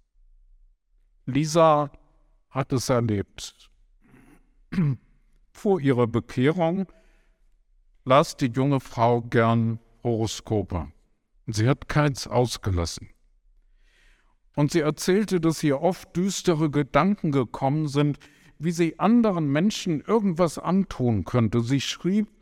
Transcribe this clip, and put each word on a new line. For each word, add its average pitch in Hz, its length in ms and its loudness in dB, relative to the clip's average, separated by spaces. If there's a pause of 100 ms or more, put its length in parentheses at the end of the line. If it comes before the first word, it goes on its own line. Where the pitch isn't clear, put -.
(1300)
Lisa 151 640 2 (600)
hat 139 240 -4
es 120 160 -2
erlebt. 113 840 -2 (1000)
<clears throat> 151 260 0 (540)
Vor 196 280 0
ihrer 123 280 2
Bekehrung 160 800 0 (1200)
las 143 260 4
die 135 120 -2
junge 131 320 0
Frau 120 420 0
gern 113 560 2 (260)
Horoskope. 104 880 -4 (540)
Und 120 80 -8
sie 107 140 0
hat - 200 -2
keins 147 400 -2
ausgelassen. 104 840 -4 (1500)
Und 143 160 0
sie 175 80 2
erzählte, 185 600 0
dass 165 240 0
ihr 143 160 0
oft 175 360 -4
düstere 175 560 0
Gedanken 151 600 0
gekommen 139 560 -2
sind, 143 300 0 (400)
wie 165 140 -4
sie 165 280 -2
anderen 196 480 2
Menschen 160 540 -2
irgendwas 185 560 0
antun 131 640 0
könnte. 117 380 0
Sie 123 200 -2
schrieb 208 460 -2 (140)